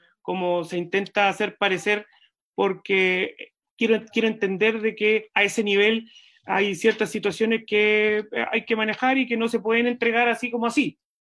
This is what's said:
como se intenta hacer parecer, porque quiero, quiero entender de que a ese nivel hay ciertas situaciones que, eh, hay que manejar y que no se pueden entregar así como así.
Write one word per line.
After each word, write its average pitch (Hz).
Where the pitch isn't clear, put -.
como 180
se 175
intenta 196
hacer 196
parecer, 208
porque 190
quiero, 220
quiero 226
entender 214
de 214
que 214
a 202
ese 202
nivel 208
hay 190
ciertas 220
situaciones 220
que, 214
eh, 226
hay 233
que 226
manejar 220
y 254
que 240
no 226
se 233
pueden 226
entregar 240
así 233
como 233
así. 233